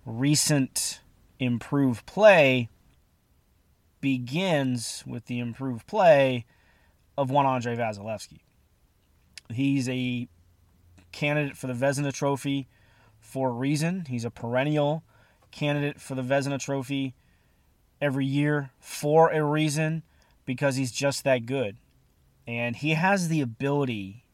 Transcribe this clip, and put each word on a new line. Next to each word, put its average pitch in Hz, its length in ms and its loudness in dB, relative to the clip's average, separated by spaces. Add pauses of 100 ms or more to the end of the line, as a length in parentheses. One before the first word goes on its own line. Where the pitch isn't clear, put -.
recent 135 960 0 (400)
improved 127 680 0
play 147 640 6 (1300)
begins 135 1080 -2
with 123 180 -10
the 120 140 -6
improved 120 480 -8
play 139 580 6 (720)
of 135 140 -2
one 139 160 4
Andrei 123 280 -2
Vasilevskiy. 107 680 -8 (1080)
He's 135 400 0
a 123 380 -4 (840)
candidate 147 420 -2
for - 120 -10
the 127 60 -4
Vezina 139 400 0
Trophy 139 540 -2 (500)
for 131 320 -6
a 120 40 -4
reason. 151 560 -2
He's 120 160 -4
a 117 40 -6
perennial 147 760 -2 (480)
candidate 147 500 -4
for - 140 -10
the 131 60 -4
Vezina 139 380 0
Trophy 135 560 -6 (840)
every 139 240 0
year 143 520 0
for 160 540 4
a 156 100 2
reason, 156 600 0 (420)
because 131 300 -2
he's 131 160 -2
just 139 320 -2
that 127 220 2
good. 120 320 -4 (680)
And 117 320 -4
he 151 140 -2
has 180 360 2
the 160 140 0
ability 120 800 -4 (100)